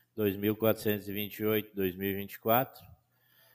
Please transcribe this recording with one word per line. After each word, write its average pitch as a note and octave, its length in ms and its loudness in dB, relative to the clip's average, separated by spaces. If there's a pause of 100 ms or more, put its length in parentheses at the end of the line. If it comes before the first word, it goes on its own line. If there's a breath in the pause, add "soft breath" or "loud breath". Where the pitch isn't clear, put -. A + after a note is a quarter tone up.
(160 loud breath)
dois G#2 220 2
mil G#2 180 0
quatrocentos G#2 540 0
e G2+ 40 -8
vinte G2+ 280 -6
e G#2+ 40 -2
oito, G#2+ 300 0
dois F#2+ 220 0
mil G2 120 -2
e G2 60 0
vinte G2 200 -8
e - 40 -18
quatro, A#2+ 480 0 (680 soft breath)